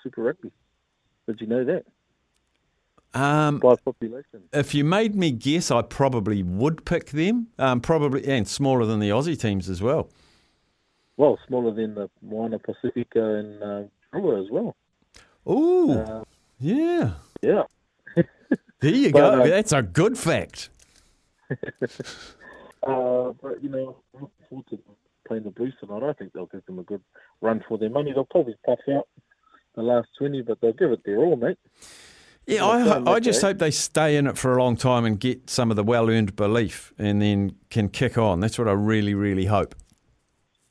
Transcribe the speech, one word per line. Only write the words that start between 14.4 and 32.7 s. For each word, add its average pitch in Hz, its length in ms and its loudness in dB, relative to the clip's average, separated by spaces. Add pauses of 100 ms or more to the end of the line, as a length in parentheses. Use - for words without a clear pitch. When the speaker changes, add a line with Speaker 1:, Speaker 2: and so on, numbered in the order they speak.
Speaker 1:
as 95 80 -12
well. 180 240 -4 (720)
Speaker 2:
Ooh, 320 440 2
Speaker 1:
Uh, 110 320 -4 (340)
Speaker 2:
yeah. 269 540 0 (300)
Speaker 1:
Yeah. 185 200 2 (540)
<laughs> 170 60 6 (580)
Speaker 2:
There 143 100 4
you 233 220 4
Speaker 1:
But, 147 60 8 (180)
Speaker 2:
go. 127 60 6
Speaker 1:
uh, 123 40 6
Speaker 2:
That's 196 260 2
a 143 100 4
good 156 360 0
fact. 127 500 -4 (800)
Speaker 1:
<laughs> - 20 -8
uh, 131 60 -6 (1300)
but, 127 800 -4
you 143 60 -6
know, 131 280 -8 (200)
I'm 139 60 -20
looking - 80 -16 (180)
forward 131 220 -16
to 110 80 -12 (500)
playing 110 160 -8
the 104 60 -12
Blues 120 280 -8
tonight. 104 240 -12
I 147 120 -4
think 95 180 -18
they'll 90 140 -14
give 92 200 -18
them 92 140 -14
a - 20 -12
good 98 180 -12 (400)
run 110 280 -2
for 110 100 -6
their 110 120 -4
money. 143 220 -4
They'll 135 120 -2
probably 135 320 -2 (100)
puff 123 140 0 (120)
out 139 140 -2 (720)
the 113 60 -8
last 120 260 0 (100)
twenty, 143 240 -4
but 113 180 -6
they'll 113 120 2
give 147 180 0
it 113 140 -2
their 101 140 -2
all, 160 180 2
mate. 123 220 -2 (880)
Speaker 2:
Yeah, - 140 0
Speaker 1:
They'll 180 120 0